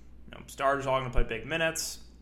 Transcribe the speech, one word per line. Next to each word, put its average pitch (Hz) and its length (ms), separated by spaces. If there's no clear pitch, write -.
You - 60
know, - 160
starters 139 400
all 131 120
gonna 127 120
play - 120
big 113 220
minutes. 160 540